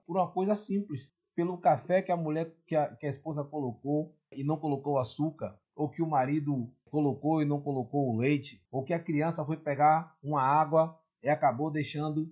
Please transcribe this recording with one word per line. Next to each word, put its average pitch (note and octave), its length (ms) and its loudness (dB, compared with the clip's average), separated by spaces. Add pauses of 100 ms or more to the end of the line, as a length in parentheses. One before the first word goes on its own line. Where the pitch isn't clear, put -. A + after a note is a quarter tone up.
por F3 120 -4
uma F3 140 2
coisa G3 240 0
simples, G3+ 540 -4 (240)
pelo F3 240 -2
café F3+ 440 4
que F#3 100 -2
a F3 60 2
mulher, D#3+ 360 -2 (140)
que E3 80 -2
a, D3+ 180 2
que C3+ 120 -10
a C#3+ 40 -2
esposa D3 340 -6
colocou C#3+ 720 -4 (180)
e C3+ 120 -8
não D3+ 140 0
colocou C#3+ 420 0
açúcar, B2+ 580 -4 (160)
ou A2+ 160 -4
que E3 120 -6
o D#3+ 60 0
marido C#3 640 0 (180)
colocou D3 520 0
e D3 40 2
não C#3+ 160 0
colocou C#3 480 -2
o A2+ 80 0
leite, C3 520 0
ou C3+ 140 -4
que F3 100 -4
a E3+ 60 0
criança D#3+ 460 -2
foi D#3 100 -2
pegar D3+ 640 2
uma C#3+ 200 0
água D#3 580 2 (240)
e B2 60 0
acabou D3 420 2
deixando D3+ 600 -4